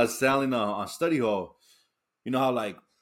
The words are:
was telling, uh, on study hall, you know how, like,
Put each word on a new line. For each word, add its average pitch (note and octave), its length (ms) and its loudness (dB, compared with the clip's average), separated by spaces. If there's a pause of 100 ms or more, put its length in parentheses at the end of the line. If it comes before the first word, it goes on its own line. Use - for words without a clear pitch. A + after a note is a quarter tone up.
was A#2 160 -2
telling, C3+ 340 2
uh, A#2+ 60 0
on G#2 280 -2
study E3 320 -2
hall, G#2 380 0 (640)
you A#2+ 80 -6
know C3 80 0
how, C3 120 2
like, G#2+ 260 -4 (240)